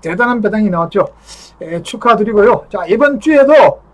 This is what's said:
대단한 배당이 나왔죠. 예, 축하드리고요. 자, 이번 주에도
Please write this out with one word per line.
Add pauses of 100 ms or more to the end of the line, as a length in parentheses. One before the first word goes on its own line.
대단한
배당이
나왔죠. (540)
예,
축하드리고요.
자,
이번
주에도 (140)